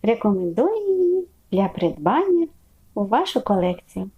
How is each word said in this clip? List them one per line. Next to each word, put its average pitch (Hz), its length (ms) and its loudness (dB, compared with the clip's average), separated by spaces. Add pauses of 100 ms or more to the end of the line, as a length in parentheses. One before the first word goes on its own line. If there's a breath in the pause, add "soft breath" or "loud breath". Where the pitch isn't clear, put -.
рекомендую 208 720 0
її 370 520 0 (220)
для 190 180 0
придбання 311 800 0 (460)
у 208 100 -2
вашу 247 360 0
колекцію. 185 760 -2